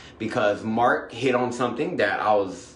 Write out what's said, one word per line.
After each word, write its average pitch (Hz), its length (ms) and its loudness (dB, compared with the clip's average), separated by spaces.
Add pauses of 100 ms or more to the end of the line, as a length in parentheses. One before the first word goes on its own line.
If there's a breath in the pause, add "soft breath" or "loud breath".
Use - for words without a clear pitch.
(180 loud breath)
Because 107 460 0
Mark 120 480 0
hit 123 240 0
on 120 160 0
something 131 460 -2
that 101 200 2
I 104 160 2
was 95 420 -2